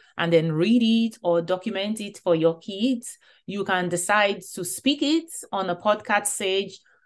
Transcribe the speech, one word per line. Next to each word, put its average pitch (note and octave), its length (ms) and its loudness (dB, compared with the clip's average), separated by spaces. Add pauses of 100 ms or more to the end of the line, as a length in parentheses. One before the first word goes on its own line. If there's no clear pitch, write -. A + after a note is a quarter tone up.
(160)
and E3+ 160 0
then D#3+ 200 4
read G#3 280 4
it A3+ 400 2
or E3+ 220 2
document F#3+ 580 -4
it G3+ 180 -12
for E3+ 180 2
your E3 240 2
kids. A3+ 580 -4 (280)
You G3 180 -6
can F3+ 240 0
decide G3+ 540 0 (120)
to F3+ 100 -8
speak C#4+ 380 -2
it D#4+ 220 0 (260)
on F#3+ 180 -4
a F3 60 -2
podcast G#3 520 0
stage. G3 520 -4 (280)